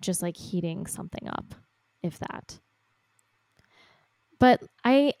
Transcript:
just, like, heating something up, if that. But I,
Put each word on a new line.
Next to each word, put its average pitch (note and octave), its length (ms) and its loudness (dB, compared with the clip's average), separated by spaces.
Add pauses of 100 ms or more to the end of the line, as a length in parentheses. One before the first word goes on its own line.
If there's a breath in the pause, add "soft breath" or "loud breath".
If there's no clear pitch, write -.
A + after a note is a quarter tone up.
just, F3+ 220 -4
like, F3 120 -4
heating E3+ 520 -6
something - 420 -12
up, - 240 -10 (480)
if E3+ 160 -6
that. - 420 -14 (1800 soft breath)
But B3 240 6 (200)
I, C#4 360 4